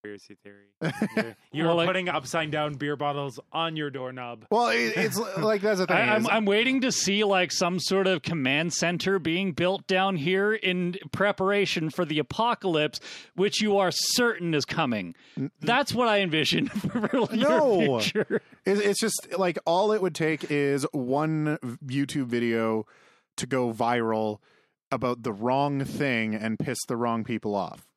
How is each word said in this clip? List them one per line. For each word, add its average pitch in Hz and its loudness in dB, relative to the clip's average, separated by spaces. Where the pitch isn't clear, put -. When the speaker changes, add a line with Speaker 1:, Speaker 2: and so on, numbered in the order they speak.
Speaker 1:
conspiracy 104 -18
theory. 101 -20
Speaker 2:
<laughs> 160 -4
Speaker 1:
You're, 120 -6
you 151 -4
Speaker 3:
Well, 170 2
Speaker 1:
are - 4
Speaker 3:
like 170 2
Speaker 1:
putting 185 -2
upside 156 -4
down 151 -2
beer 143 -4
bottles 143 -4
on 165 -4
your 147 -4
doorknob. 127 -12
Speaker 2:
Well, 233 2
it, 233 0
it's 190 0
Speaker 1:
<laughs> 196 -4
Speaker 2:
like, 214 2
that's 196 2
the 180 0
thing 175 4
Speaker 3:
I, 214 4
I'm, 220 4
Speaker 2:
is 226 0
Speaker 3:
I'm 220 4
waiting 233 4
to 262 2
see, 202 2
like, 185 4
some 175 0
sort 190 2
of 185 2
command 156 0
center 180 0
being 170 0
built 180 -2
down 190 2
here 190 2
in 180 0
preparation 190 0
for 175 -2
the 151 0
apocalypse, 170 0
which 196 0
you 208 2
are 185 4
certain 175 0
is 139 0
coming. 107 -2
Speaker 2:
N-, 131 -4
n- - -8
Speaker 3:
That's 240 2
what 240 2
I 208 4
envision 170 2
<laughs> - -
for 208 -4
your 240 2
Speaker 2:
No. 220 4
Speaker 3:
future. 202 -2
Speaker 2:
It, 196 2
it's 202 2
just, - -4
like, 180 0
all 185 2
it 214 2
would 180 0
take 160 0
is 143 2
one 151 0
v-, 131 -4
YouTube 135 -4
video 113 0
to 131 -6
go 123 0
viral 110 0
about 120 -2
the 120 -2
wrong 135 0
thing 113 -2
and 110 -4
piss - -4
the 123 -4
wrong 117 -2
people 107 -4
off. - -6